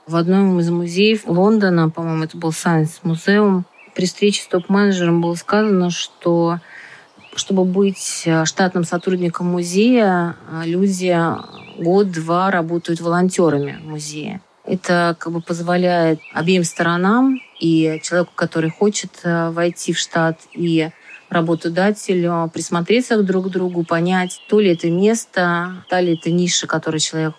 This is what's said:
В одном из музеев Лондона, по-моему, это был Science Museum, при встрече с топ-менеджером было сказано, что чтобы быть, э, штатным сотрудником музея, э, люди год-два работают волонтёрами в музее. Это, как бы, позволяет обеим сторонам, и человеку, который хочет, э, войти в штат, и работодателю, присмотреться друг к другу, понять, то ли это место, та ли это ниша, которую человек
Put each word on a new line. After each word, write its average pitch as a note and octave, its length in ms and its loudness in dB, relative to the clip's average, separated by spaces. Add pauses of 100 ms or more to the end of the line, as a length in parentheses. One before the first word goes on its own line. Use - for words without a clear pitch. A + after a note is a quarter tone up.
В D#3+ 100 -6
одном F#3 440 2
из E3+ 100 2
музеев F3 560 0
Лондона, F3+ 640 2
по-моему, D#3+ 360 -4
это D#3+ 120 -10
был E3+ 140 -4
Science D#3+ 520 -2
Museum, F#3+ 600 2 (320)
при F#3 100 -2
встрече G3+ 380 0
с - 40 -18
топ-менеджером F#3 720 2
было E3+ 120 -2
сказано, F#3+ 560 2
что E3+ 680 0 (800)
чтобы F#3 280 0
быть, F#3+ 600 0
э, D#3+ 200 2
штатным F3+ 400 0
сотрудником F3+ 640 -2
музея, F3+ 880 2 (120)
э, D#3+ 160 -8
люди F3+ 480 0 (640)
год-два F3 720 0
работают E3+ 520 -2
волонтёрами E3+ 800 0
в D#3 60 -14
музее. D3+ 500 -10 (240)
Это, F3 560 -2
как E3+ 140 -8
бы, E3+ 80 -6
позволяет E3+ 800 0 (140)
обеим F3 300 2
сторонам, G3 800 0 (180)
и D#3+ 420 2
человеку, F3 340 -2
который D#3+ 340 -2
хочет, G3+ 420 -2 (120)
э, E3+ 260 0
войти E3+ 420 -2
в E3+ 80 -4
штат, E3 400 -2 (140)
и E3 380 0 (360)
работодателю, E3+ 1300 0
присмотреться G3+ 680 0
друг F#3 260 0
к - 20 -6
другу, F3+ 340 -2
понять, F3+ 640 -2
то G#3+ 120 4
ли G3 120 4
это E3+ 180 0
место, F3+ 1000 0
та F3+ 100 0
ли F3+ 140 2
это E3 160 -4
ниша, F3 380 0
которую D#3 320 -2
человек D#3 400 -2